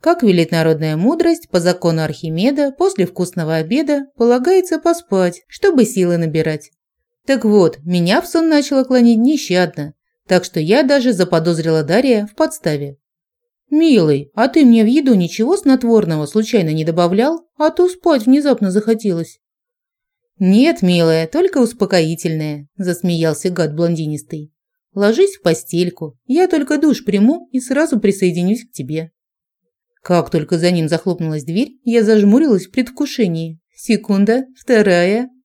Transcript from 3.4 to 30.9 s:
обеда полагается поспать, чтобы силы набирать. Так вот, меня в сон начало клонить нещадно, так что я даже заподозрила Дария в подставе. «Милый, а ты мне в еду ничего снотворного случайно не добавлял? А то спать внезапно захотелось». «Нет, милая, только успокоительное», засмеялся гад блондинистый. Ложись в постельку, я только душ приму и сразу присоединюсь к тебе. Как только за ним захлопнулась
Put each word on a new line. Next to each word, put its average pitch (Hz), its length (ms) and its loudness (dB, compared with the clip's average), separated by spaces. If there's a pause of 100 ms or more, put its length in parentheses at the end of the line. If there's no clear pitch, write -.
обеда 277 500 -2 (100)
полагается 311 640 0
поспать, 196 680 -2
чтобы 320 380 2
силы 175 320 -2
набирать. 156 540 -4 (540)
Так 254 200 -2
вот, 202 400 2
меня 180 360 0
в 349 60 -8
сон 330 220 0
начало 285 340 0
клонить 247 360 4
нещадно, 180 760 -2 (340)
так 185 180 2
что - 140 -8
я 190 240 2
даже 262 300 2
заподозрила 165 720 0
Дария 214 420 0
в - 80 -16
подставе. 147 600 -4 (760)
«Милый, 202 640 2
а 233 140 0
ты 311 160 4
мне 233 180 6
в 208 40 4
еду 262 280 2
ничего 220 420 0
снотворного 220 720 0
случайно 208 440 -2
не 156 140 -2
добавлял? 180 720 0
А 302 140 0
то 359 180 0
спать 311 380 -2
внезапно 262 440 2
захотелось». 208 680 -2 (1000)
«Нет, 233 440 2
милая, 165 440 2
только 349 320 -2
успокоительное», 160 1160 -2
засмеялся 175 720 -4
гад 170 260 -4
блондинистый. 151 760 -6 (420)
Ложись 226 420 2
в - 60 -20
постельку, 170 840 -4
я 339 220 0
только 302 300 -2
душ 294 260 0
приму 214 460 0
и 254 100 -4
сразу 277 380 -2
присоединюсь 196 680 -2
к - 80 -20
тебе. 156 380 -10 (920)
Как 175 280 -2
только 165 280 -2
за 175 120 0
ним 165 180 -2
захлопнулась 160 560 -4